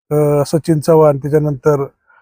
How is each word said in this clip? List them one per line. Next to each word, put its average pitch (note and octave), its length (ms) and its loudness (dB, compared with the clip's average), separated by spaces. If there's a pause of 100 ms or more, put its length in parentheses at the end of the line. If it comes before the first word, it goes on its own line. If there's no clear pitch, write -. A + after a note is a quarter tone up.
(100)
अ, D3 360 0
सचिन D#3+ 340 -2
चव्हाण, D#3 380 2
त्याच्यानंतर D3 680 -2 (380)